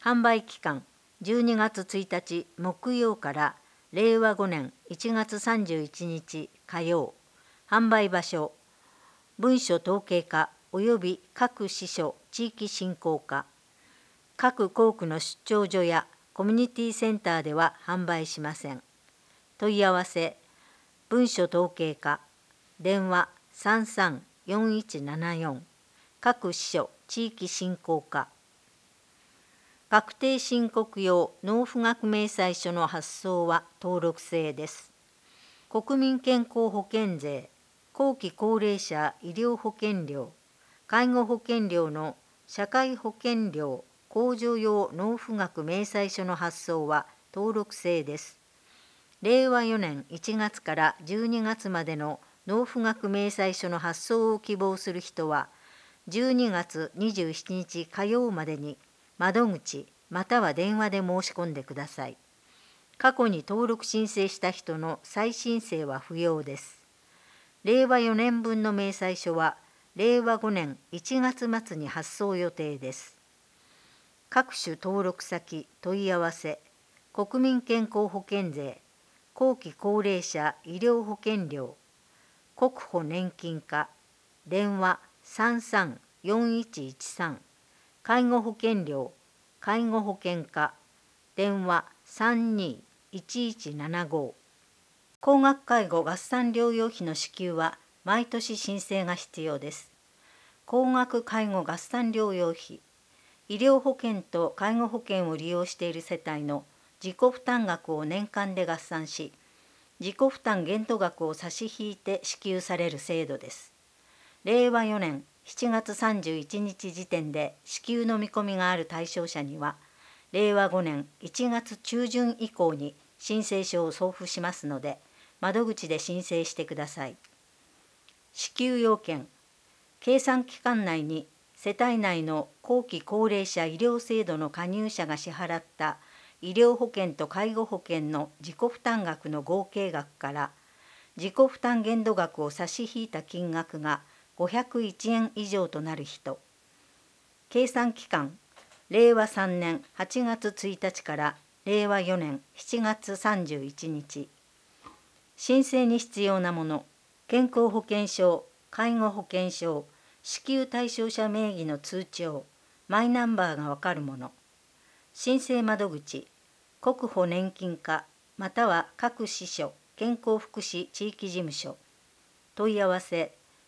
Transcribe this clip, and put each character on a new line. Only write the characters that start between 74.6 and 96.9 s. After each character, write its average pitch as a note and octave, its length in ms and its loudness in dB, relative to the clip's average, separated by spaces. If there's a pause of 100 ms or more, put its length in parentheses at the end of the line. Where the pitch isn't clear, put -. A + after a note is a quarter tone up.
登 F#3+ 220 0
録 F3+ 180 -4
先、 E3+ 460 -10 (120)
問 G3 240 -4
い F#3+ 60 0
合 F3+ 80 2
わ E3 140 0
せ、 D#3 260 -8 (540)
国 G#3 300 -2
民 C4 180 4
健 A3+ 220 2
康 G#3+ 260 0
保 F#3 200 -8
険 G3 220 -2
税、 C#3 300 -8 (540)
後 C4 220 4
期 D#3+ 160 -12
高 G#3 300 0
齢 F#3+ 200 0
者 D3+ 420 -2
医 E3+ 140 -10
療 A#3 260 4
保 G#3 180 -8
険 G#3 240 0
料、 C3+ 300 -8 (800)
国 B3+ 180 4
保 - 280 -4
年 F3 340 -4
金 E3 240 -8
課、 D3+ 280 -4 (600)
電 G3 320 0
話 F#3 180 2 (240)
三 A#3 380 0
三 F#3 400 0 (220)
四 A3+ 360 2
一 D#3 300 -8
一 C3 160 -16
三、 D#3+ 360 -6 (600)
介 B3 220 4
護 A#3+ 180 4
保 A3 180 -4
険 A3 240 2
料、 C#3 280 -4 (480)
介 A3+ 240 0
護 A3 160 2
保 G3+ 200 -4
険 F3 240 -2
課、 D3+ 300 -2 (640)
電 G3 300 0
話 F3 180 2 (200)
三 A3+ 520 2
二 E3+ 260 -4 (300)
一 A#3 360 -6
一 D#3+ 260 -10
七 D#3+ 320 -4
五。 C#3+ 280 -4 (840)
高 C#4 180 8
額 C4+ 260 6
介 A3+ 220 4
護 E3 160 2
合 D#3+ 140 -2
算 B3 340 -2
療 A#3 220 2
養 A3+ 140 2
費 A3+ 200 -6